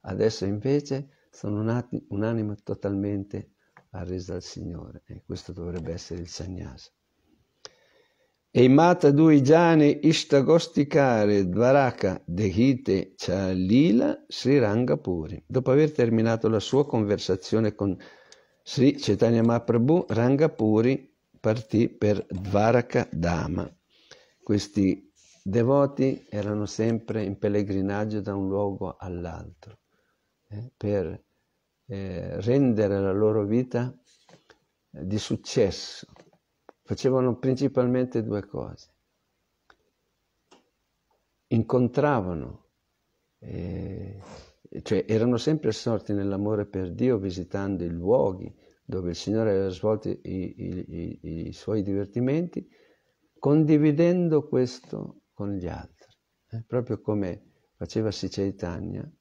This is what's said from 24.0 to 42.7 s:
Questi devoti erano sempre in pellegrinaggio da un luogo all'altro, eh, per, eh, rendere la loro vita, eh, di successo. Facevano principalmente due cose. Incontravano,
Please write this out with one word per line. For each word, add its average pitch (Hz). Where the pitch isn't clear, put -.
Questi 98
devoti 131
erano 104
sempre 110
in 98
pellegrinaggio 104
da 101
un 98
luogo 98
all'altro, 87
eh, 110
per, 98
eh, 90
rendere 107
la 98
loro 107
vita, 123
eh, 71
di 104
successo. -
Facevano 127
principalmente 127
due 104
cose. -
Incontravano, 117